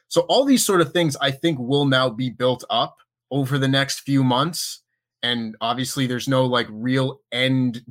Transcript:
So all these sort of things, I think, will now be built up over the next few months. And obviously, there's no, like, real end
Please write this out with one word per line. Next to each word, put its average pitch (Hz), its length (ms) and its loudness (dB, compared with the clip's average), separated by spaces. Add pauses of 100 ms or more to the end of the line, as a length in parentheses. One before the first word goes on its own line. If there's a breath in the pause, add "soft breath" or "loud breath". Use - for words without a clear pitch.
So - 140 0
all 220 220 2
these 269 200 4
sort 196 160 4
of 156 120 0
things, 170 280 0
I 139 120 0
think, 156 260 -2
will 139 280 0
now 131 220 4
be 123 220 -6
built 123 400 -2
up 127 280 -2 (320)
over 139 280 -2
the 135 80 0
next 135 340 0
few 139 220 0
months. 131 600 -2 (420)
And 117 360 -4
obviously, 127 460 -2
there's 123 220 -4
no, 131 160 4
like, 120 260 0
real 127 500 -2 (120)
end 127 580 0